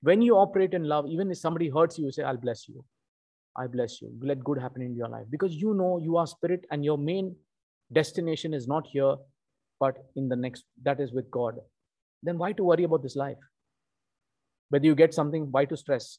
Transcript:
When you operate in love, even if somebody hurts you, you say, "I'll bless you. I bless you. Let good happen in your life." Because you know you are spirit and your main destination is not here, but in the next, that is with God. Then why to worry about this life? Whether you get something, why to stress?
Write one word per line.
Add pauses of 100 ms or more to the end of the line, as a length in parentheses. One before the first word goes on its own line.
When
you
operate
in
love,
even
if
somebody
hurts
you,
you
say,
"I'll
bless
you. (720)
I
bless
you. (100)
Let
good
happen
in
your
life."
Because
you
know
you
are
spirit
and
your
main (560)
destination
is
not
here, (640)
but (120)
in
the
next, (160)
that
is
with
God. (640)
Then
why
to
worry
about
this
life? (1300)
Whether
you
get
something,
why
to
stress?